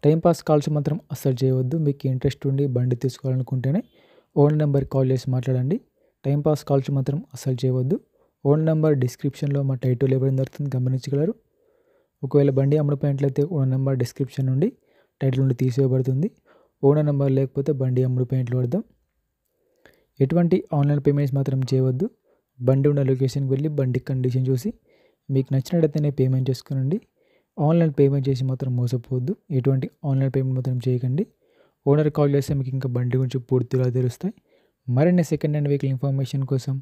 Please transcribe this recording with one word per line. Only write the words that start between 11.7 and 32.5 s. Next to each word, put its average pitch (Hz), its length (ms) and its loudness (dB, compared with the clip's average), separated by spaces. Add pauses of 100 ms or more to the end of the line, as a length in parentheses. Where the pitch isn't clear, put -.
ఒకవేళ 143 340 4
బండి 139 240 2
అమ్ముడుపోయినట్లయితే 143 600 0 (100)
ఓనర్ 135 220 0
నెంబర్ 135 280 0
డిస్క్రిప్షన్ 131 480 -4
నుండి 143 160 0 (540)
టైటిల్ 135 220 0
నుండి 131 180 2
తీసివేయబడుతుంది. 131 680 0 (560)
ఓనర్ 147 260 4
నెంబర్ 139 280 0
లేకపోతే 139 340 -2 (100)
బండి 127 260 0
అమ్ముడుపోయినట్లు 127 560 -2
అర్థం. 131 180 -2 (1400)
ఎటువంటి 165 380 2 (200)
ఆన్‌లైన్ 143 280 2
పేమెంట్స్ 143 320 2
మాత్రం 135 220 -2 (120)
చేయవద్దు. 131 340 0 (540)
బండి 135 300 2
ఉన్న 143 180 2
లొకేషన్కి 135 460 0
వెళ్ళి 143 240 -2
బండి 127 300 0
కండిషన్ 127 420 -2
చూసి 131 200 0 (600)
మీకు 135 240 0
నచ్చినట్టయితేనే 151 560 0 (100)
పేమెంట్ 131 300 2
చేసుకోనండి. 135 480 -4 (600)
ఆన్‌లైన్ 160 400 2
పేమెంట్ 139 320 4
చేసి 131 220 -2
మాత్రం 131 260 -4
మోసపోవద్దు. 123 560 -2 (240)
ఎటువంటి 131 300 0 (220)
ఆన్‌లైన్ 135 260 0
పేమెంట్ 131 240 0
మాత్రం 127 260 -2
చేయకండి. 127 380 0 (600)
ఓనర్ 151 320 4
కాల్ 147 180 2
చేస్తే 143 240 0